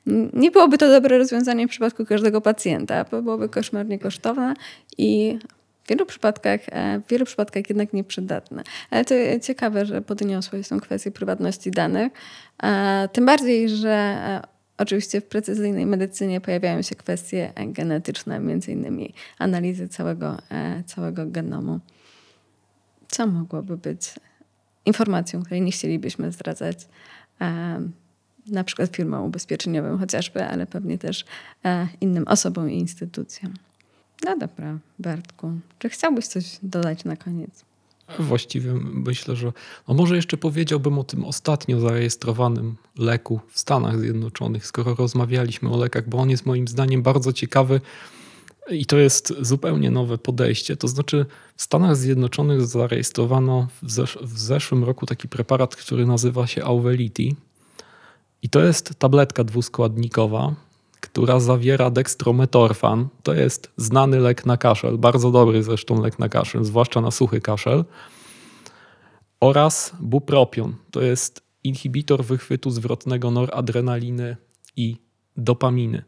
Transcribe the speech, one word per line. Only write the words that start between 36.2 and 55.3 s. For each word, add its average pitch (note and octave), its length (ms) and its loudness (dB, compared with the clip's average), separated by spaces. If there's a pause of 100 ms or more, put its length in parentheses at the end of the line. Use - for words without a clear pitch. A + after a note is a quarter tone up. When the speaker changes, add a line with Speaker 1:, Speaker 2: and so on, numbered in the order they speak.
Speaker 1:
coś - 360 -8
dodać F3 420 -4
na D#3+ 120 -6
koniec? - 480 -10 (540)
Speaker 2:
Właściwie B2+ 640 -2
myślę, C3 540 -6
że, A#2+ 160 -4 (360)
no C3+ 60 2
może F3 220 4
jeszcze E3+ 200 -2
powiedziałbym D3+ 600 0
o C3+ 60 -2
tym - 200 -6
ostatnio C#3+ 560 -2
zarejestrowanym A#2 960 0 (220)
leku A#2 500 -2
w - 100 -8
Stanach A2+ 400 0
Zjednoczonych, A2+ 680 -4
skoro A#2+ 280 -2
rozmawialiśmy B2 760 0
o A#2+ 60 0
lekach, A#2+ 320 -2
bo A#2 100 -2
on C3 120 2
jest B2+ 160 0
moim B2 220 0
zdaniem C3 340 0
bardzo C3 300 2
ciekawy C3+ 480 2 (920)
i D#3 160 -2
to D3 100 4
jest C#3+ 440 6
zupełnie C3+ 500 0
nowe A#2+ 280 0
podejście. B2+ 580 0
To D3 120 -2
znaczy C#3+ 380 0 (300)
w - 60 -10
Stanach D#3+ 340 4
Zjednoczonych C3 680 2
zarejestrowano A#2+ 1040 0 (140)
w C#3 80 -10
zesz-, B2 320 -2
w A2+ 160 -10
zeszłym B2+ 460 0
roku B2+ 220 -2
taki B2+ 220 -6
preparat, B2+ 480 0